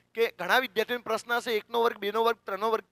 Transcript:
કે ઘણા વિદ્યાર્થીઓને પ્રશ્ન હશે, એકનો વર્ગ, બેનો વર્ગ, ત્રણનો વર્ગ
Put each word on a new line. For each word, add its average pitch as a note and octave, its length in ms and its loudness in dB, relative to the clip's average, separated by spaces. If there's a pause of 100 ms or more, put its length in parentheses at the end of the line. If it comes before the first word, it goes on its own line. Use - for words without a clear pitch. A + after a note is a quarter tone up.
(140)
કે A3+ 240 0
ઘણા F3+ 200 2
વિદ્યાર્થીઓને A#3 440 -2
પ્રશ્ન A3 300 -4
હશે, A#3+ 240 -2
એકનો A#3 260 0
વર્ગ, A3+ 160 2
બેનો G#3 260 0
વર્ગ, A#3 120 2
ત્રણનો G3+ 340 -4
વર્ગ A3 220 0